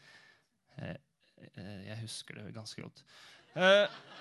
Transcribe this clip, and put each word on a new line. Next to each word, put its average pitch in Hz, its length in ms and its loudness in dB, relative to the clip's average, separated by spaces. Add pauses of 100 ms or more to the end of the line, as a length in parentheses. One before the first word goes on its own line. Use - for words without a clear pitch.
(760)
Eh, - 200 -8 (600)
eh, 98 300 -12
jeg 107 160 -10
husker - 400 -12
det 113 140 -12
ganske 110 260 -12
godt. - 220 -16 (500)
Eh, 196 320 8 (340)